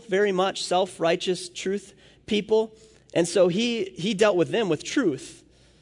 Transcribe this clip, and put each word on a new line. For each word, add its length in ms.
very 220
much 320
self-righteous 840
truth 440
people. 420
And 140
so 220
he, 360
he 160
dealt 240
with 140
them 180
with 140
truth. 600